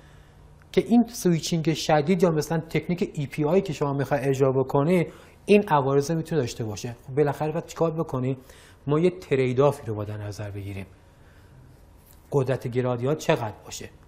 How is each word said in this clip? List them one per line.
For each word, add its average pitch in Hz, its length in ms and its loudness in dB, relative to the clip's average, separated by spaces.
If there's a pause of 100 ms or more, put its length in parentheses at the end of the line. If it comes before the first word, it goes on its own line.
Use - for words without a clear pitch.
(720)
که 185 100 2
این 233 260 4
سویچینگ 165 640 0
شدید 160 500 2
یا 180 60 6
مثلاً 156 280 0 (120)
تکنیک 175 440 -2
ای 143 140 -4
پی 151 160 -4
آی 175 180 4
که 160 120 -4
شما 143 200 -2
می‌خوای 139 260 0
اجرا 135 320 2
بکنی، 143 560 2 (380)
این 202 220 6
عوارض 139 440 2
می‌تونه 160 300 -2
داشته 117 220 -4
باشه. 110 320 -8 (120)
خب 131 80 -12
بالاخره 151 360 0
باید 160 140 -6
چیکار 165 260 -2
بکنی؟ 135 460 -4 (500)
ما 147 120 2
یه 180 100 4
ترید 135 520 0
آفی 139 260 2
رو 107 80 -6
باید 104 140 -6
در 107 80 -10
نظر 104 340 -10
بگیریم. 98 340 -10 (1500)
قدرت 131 360 0
گرادیان 123 480 -2
چقدر 120 400 -2 (100)
باشه، - 240 -14 (180)